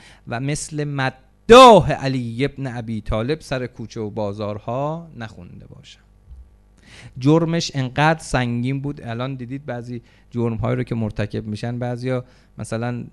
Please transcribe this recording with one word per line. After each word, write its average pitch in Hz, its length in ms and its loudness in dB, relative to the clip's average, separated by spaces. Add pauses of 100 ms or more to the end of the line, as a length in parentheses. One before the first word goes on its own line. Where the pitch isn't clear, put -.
(280)
و 120 120 -4
مثل 147 440 -4
مداح 147 1080 8
علی 127 520 -2
ابن 135 320 -6
ابی 113 240 -6
طالب 120 400 -2
سر 127 260 -6
کوچه 117 340 -12
و 107 100 -6
بازارها 110 1040 -6
نخونده 104 500 -16
باشم. - 340 -20 (1160)
جرمش 165 560 2
انقدر 143 480 0
سنگین 123 580 -2
بود، 143 200 -8
الان 120 340 -6
دیدید 131 320 -12
بعضی 120 360 -10 (280)
جرم‌هایی 117 460 0
رو 127 60 -2
که 123 120 -4
مرتکب 110 520 -4
می‌شن، 117 320 -6
بعضیا 123 460 -4 (340)
مثلاً 120 540 -6